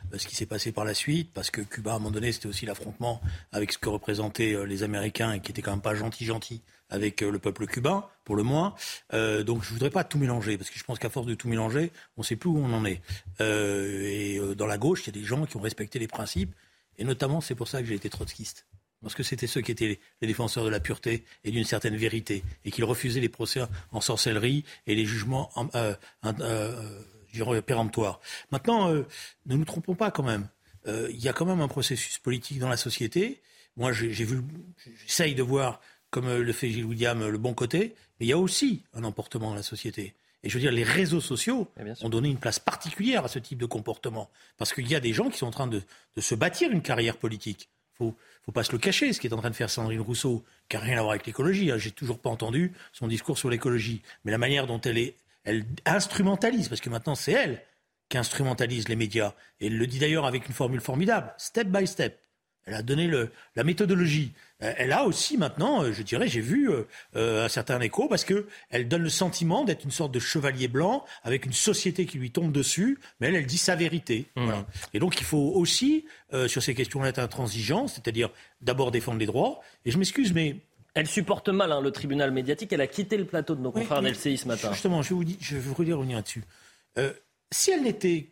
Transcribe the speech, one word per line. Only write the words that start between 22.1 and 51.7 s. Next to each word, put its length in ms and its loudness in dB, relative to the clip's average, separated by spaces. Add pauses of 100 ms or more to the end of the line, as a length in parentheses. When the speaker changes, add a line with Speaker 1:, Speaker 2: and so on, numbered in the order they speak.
Speaker 1:
et 60 -6
qui 120 -2
refusaient 380 0
les 80 2
procès 320 -4 (320)
en 80 -4
sorcellerie 640 2 (220)
et 80 2
les 100 4
jugements 520 -2
en, 180 -2
euh, 200 0 (280)
en, 180 0
euh, 640 -4 (260)
je 140 -8
dirais 180 0
péremptoires. 580 0 (320)
Maintenant, 400 4
euh, 120 2 (420)
ne 120 0
nous 100 2
trompons 280 -4
pas 160 2
quand 120 0
même. 260 0 (380)
Euh, 240 -2
il 120 -8
y 60 0
a 60 0
quand 100 0
même 160 2
un 80 2
processus 480 -2
politique 440 -4
dans 100 0
la 80 2
société. 640 -2 (340)
Moi, 160 2
j'ai, 180 0
j'ai 140 -2
vu, 160 0 (640)
j'essaye 300 2
de 80 2
voir, 400 0 (260)
comme, 200 -2
euh, 140 2
le 120 2
fait 160 -2
Gilles 160 -4
William, 340 0
euh, 80 0
le 80 0
bon 160 -2
côté, 420 0 (240)
mais 60 -2
il 60 4
y 20 6
a 60 4
aussi 460 2 (100)
un 100 -6
emportement 460 -4
dans 60 -4
la 60 -6
société. 520 -8 (300)
Et 40 -4
je 60 -2
veux 60 0
dire, 120 4
les 100 4
réseaux 380 4
sociaux 480 -2 (100)
Speaker 2:
Eh 60 -10
bien 100 -8
sûr. 120 -6
Speaker 1:
ont 20 -2
donné 220 2
une 80 0
place 200 -2
particulière 680 0
à 20 -6
ce 100 -6
type 200 -8
de 80 -2
comportement. 640 -6 (260)
Parce 160 -2
qu'il 160 -4
y 60 2
a 60 2
des 120 0
gens 160 2
qui 80 -4
sont 100 -2
en 40 -2
train 160 -4
de, 160 -2 (340)
de 60 -4
se 120 0
bâtir 360 2
une 100 4
carrière 380 2
politique. 500 -6 (280)
Faut, 200 -4 (280)
faut 60 -10
pas 140 0
se 80 -4
le 60 0
cacher, 340 2
ce 80 -2
qui 80 -2
est 40 -4
en 60 0
train 120 -2
de 40 -4
faire 160 -2
Sandrine 300 -2
Rousseau, 440 0 (240)
qui 80 -2
a 40 -6
rien 180 2
à 40 4
voir 100 2
avec 140 -2
l'écologie, 440 2